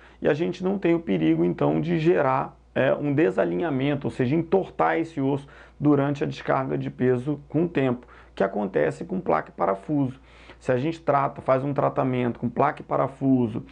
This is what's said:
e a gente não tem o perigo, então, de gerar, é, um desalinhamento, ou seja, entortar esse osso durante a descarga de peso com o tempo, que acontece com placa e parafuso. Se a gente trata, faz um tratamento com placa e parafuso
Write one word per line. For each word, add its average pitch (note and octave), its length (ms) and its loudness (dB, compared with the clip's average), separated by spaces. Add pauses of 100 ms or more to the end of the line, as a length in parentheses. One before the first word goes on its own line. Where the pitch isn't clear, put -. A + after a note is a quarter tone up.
(200)
e E3 80 0
a D#3 60 4
gente F3 300 -4
não F#3+ 120 0
tem E3+ 180 2
o E3+ 60 0
perigo, E3 440 2
então, D#3 360 0
de E3 180 0
gerar, D3+ 580 2 (160)
é, C3+ 220 2
um D3 180 -2
desalinhamento, D#3+ 920 0
ou A#2 40 -2
seja, B2+ 260 0
entortar E3 640 0
esse D#3+ 220 -4
osso C#3 260 0 (320)
durante C#3+ 440 2
a D#3 40 -2
descarga C#3 520 -2
de C3+ 100 -6
peso B2+ 600 0
com D#3 160 0
o F3 40 -2
tempo, C3 380 0 (260)
que - 120 0
acontece F#3 600 -2
com F#3 140 -6
placa D#3+ 320 -2
e - 20 -20
parafuso. D#3 680 -2 (400)
Se - 100 -4
a B2+ 60 2
gente D#3 240 -4
trata, C#3 420 -2
faz C3 220 2
um C#3+ 100 -2
tratamento C3+ 640 0
com A#2+ 100 -4
placa C#3+ 320 0
e - 40 -14
parafuso C3 880 0